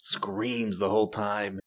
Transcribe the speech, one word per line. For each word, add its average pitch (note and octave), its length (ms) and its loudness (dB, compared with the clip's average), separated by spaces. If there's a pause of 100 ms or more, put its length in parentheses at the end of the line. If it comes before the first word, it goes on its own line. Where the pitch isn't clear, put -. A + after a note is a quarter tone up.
screams A2 800 -2
the G2 100 4
whole G#2+ 200 6
time. G#2 580 -2